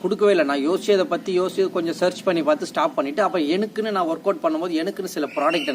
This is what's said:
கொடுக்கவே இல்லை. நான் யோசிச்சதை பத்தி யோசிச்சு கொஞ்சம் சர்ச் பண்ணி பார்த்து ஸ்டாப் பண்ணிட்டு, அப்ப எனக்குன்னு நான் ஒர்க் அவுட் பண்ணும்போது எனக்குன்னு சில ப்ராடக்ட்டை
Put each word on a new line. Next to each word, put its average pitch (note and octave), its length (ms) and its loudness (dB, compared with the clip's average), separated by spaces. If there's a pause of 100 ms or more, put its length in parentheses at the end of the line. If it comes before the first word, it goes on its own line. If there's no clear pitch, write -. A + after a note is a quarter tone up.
கொடுக்கவே G#3 320 2
இல்லை. D#3+ 160 4
நான் C#3+ 180 0
யோசிச்சதை F#3+ 360 2 (100)
பத்தி E3+ 160 -6 (100)
யோசிச்சு F#3 240 0 (120)
கொஞ்சம் E3 260 -2
சர்ச் F3+ 240 0
பண்ணி E3+ 160 2
பார்த்து D3+ 300 0
ஸ்டாப் D#3 260 0
பண்ணிட்டு, C#3+ 240 0
அப்ப F#3 160 0 (160)
எனக்குன்னு G#3+ 420 -2
நான் F3 160 0
ஒர்க் F#3+ 160 -2
அவுட் F#3+ 160 -2
பண்ணும்போது D#3+ 380 0
எனக்குன்னு F#3+ 340 -6
சில D3 100 -2
ப்ராடக்ட்டை D3 480 0